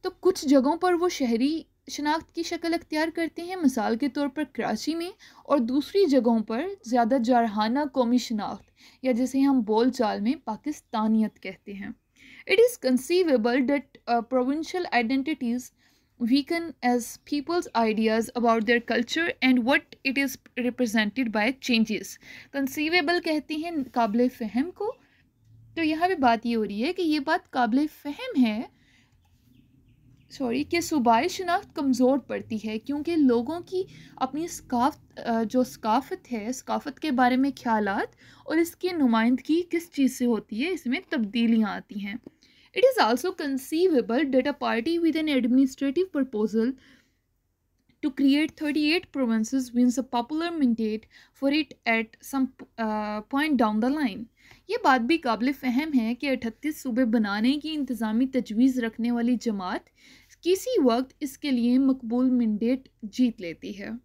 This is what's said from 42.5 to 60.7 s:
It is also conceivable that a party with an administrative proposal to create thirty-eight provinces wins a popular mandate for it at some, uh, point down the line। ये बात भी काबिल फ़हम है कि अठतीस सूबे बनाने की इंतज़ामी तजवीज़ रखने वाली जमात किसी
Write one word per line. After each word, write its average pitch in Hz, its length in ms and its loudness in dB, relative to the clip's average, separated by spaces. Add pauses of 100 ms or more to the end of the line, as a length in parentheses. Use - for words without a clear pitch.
It 370 40 2
is 494 260 6
also 349 340 0
conceivable 277 840 0
that 262 240 2
a 285 60 -2 (100)
party 240 360 0
with 320 160 2
an 302 260 0
administrative 277 800 0
proposal 220 520 0 (1300)
to 277 60 -2 (100)
create 285 300 4
thirty-eight 302 540 -2 (120)
provinces 240 580 -2
wins 247 220 4
a 262 60 -4 (120)
popular 311 360 -4
mandate 226 500 0 (380)
for 277 140 2
it 302 200 -2 (140)
at 226 180 0 (280)
some, 262 140 0 (140)
uh, 214 600 -6 (140)
point 294 260 0
down 214 220 2
the 269 140 0
line। 226 280 -4 (440)
ये 440 140 -2
बात 262 180 4
भी 285 160 2
काबिल 247 360 -2
फ़हम 269 400 -2
है 233 220 2
कि 285 120 -6
अठतीस 262 560 -6
सूबे 254 220 0
बनाने 220 520 2
की 302 120 -8
इंतज़ामी 247 560 -2
तजवीज़ 254 560 0
रखने 226 300 -4
वाली 233 240 0
जमात 208 500 -4 (580)
किसी 381 380 0